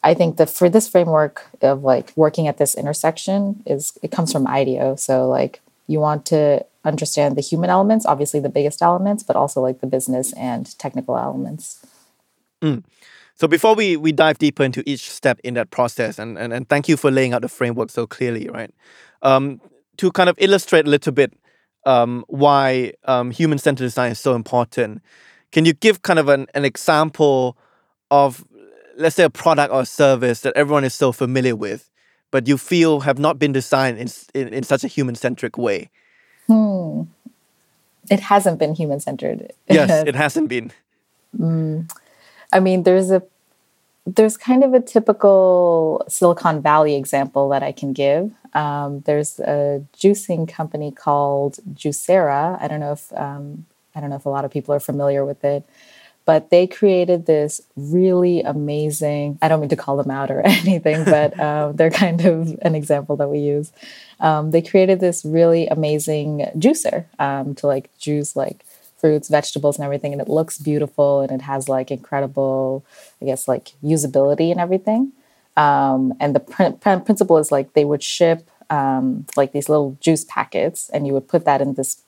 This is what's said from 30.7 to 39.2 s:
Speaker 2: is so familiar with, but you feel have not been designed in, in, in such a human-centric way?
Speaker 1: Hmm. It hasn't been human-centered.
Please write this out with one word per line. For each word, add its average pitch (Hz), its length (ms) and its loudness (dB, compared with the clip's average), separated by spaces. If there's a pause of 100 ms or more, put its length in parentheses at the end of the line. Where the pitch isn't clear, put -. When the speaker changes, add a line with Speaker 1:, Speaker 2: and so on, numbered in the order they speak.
Speaker 2:
is 127 100 -2
so 131 180 2
familiar 127 440 -2
with, 107 340 -10 (420)
but 123 160 0
you 139 100 4
feel 160 440 2
have 135 180 0
not 151 180 0
been 143 140 0
designed 131 480 0
in, 123 80 -8 (260)
in, 123 200 -6
in 127 100 -6
such - 200 -2
a 269 40 -8
human-centric 123 720 -4
way? 104 320 -2 (580)
Speaker 1:
Hmm. 190 560 0 (1080)
It 196 120 2
hasn't 196 360 2
been 156 160 -2
human-centered. 147 800 -6 (160)